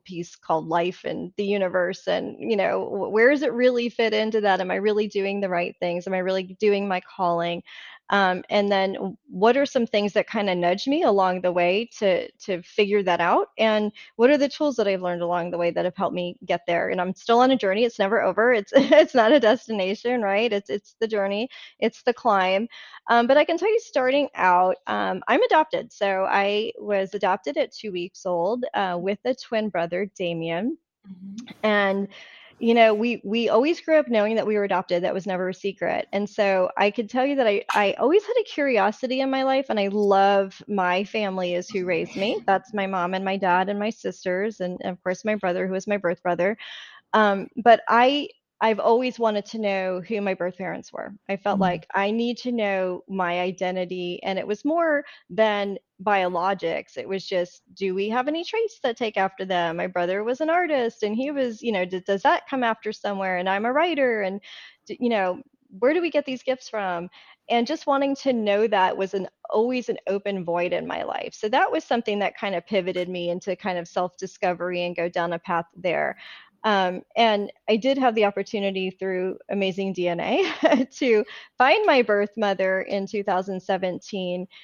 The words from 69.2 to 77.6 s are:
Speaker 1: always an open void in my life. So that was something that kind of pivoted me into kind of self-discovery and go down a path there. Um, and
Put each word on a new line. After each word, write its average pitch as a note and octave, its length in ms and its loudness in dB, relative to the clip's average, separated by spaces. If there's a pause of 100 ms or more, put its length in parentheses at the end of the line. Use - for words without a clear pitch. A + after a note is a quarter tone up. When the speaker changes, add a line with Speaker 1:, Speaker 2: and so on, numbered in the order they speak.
Speaker 1:
always A#3+ 380 0
an G#3+ 100 -4 (100)
open G3 360 -4
void F3 280 -2
in - 140 -4
my - 180 -6
life. - 300 -8
So - 140 -4
that C#4 220 2
was D#4 140 -2
something A3+ 340 -2
that F#3+ 180 -2
kind G3+ 200 -4
of E3+ 100 -6
pivoted F3+ 420 -2
me F3 220 -4
into F3+ 240 -4
kind F3+ 240 -4
of F3 80 -6
self-discovery F3+ 1000 -4
and F3 120 -6
go F3 120 -2
down F3 240 -2
a E3+ 60 -4
path E3+ 280 -4 (100)
there. D#3 400 -2 (480)
Um, F#3+ 380 0 (140)
and G#3+ 360 2 (160)